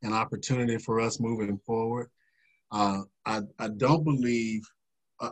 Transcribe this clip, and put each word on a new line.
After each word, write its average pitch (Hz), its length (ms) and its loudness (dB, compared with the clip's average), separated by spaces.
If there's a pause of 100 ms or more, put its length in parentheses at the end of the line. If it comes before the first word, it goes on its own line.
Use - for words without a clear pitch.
and 110 100 -2
opportunity 113 640 0
for 113 220 -2
us 110 180 0
moving 110 420 -2
forward. 117 500 -2 (640)
Uh, 101 300 2 (220)
I, 110 140 0 (180)
I 113 120 -4
don't 131 340 4
believe, 120 580 2 (600)
uh, 117 100 -4